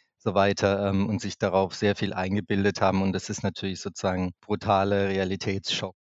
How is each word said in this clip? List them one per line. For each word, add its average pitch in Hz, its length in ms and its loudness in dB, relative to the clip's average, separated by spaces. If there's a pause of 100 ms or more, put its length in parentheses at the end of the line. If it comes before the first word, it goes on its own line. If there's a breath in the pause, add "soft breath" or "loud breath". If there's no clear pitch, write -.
(180 soft breath)
so 98 160 -2
weiter, 98 540 2
ähm, 98 180 2
und 104 140 -2
sich 98 180 -8
darauf 95 360 2
sehr 101 200 2
viel 95 180 -2
eingebildet 98 680 0
haben. 95 220 4
Und 95 100 2
das 92 160 -4
ist - 140 -6
natürlich 95 380 -4
sozusagen 92 600 -4
brutaler 101 680 0
Realitätsschock. 95 840 -4 (160)